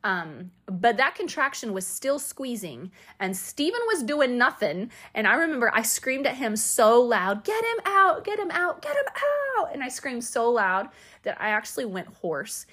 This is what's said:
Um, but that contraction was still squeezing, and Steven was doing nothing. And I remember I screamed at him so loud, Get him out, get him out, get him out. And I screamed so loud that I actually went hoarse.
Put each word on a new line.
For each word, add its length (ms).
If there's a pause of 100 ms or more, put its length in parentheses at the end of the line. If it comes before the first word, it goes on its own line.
Um, 480 (140)
but 320
that 180
contraction 560
was 140
still 320
squeezing, 720 (260)
and 180
Steven 520
was 140
doing 360
nothing. 520 (240)
And 120
I 80
remember 400
I 80
screamed 440
at 100
him 200
so 440
loud, 440
Get 200
him 200
out, 400
get 140
him 120
out, 320
get 140
him 160 (460)
out. 140
And 100
I 60
screamed 360
so 260
loud 380 (340)
that 180
I 80
actually 380
went 220
hoarse. 640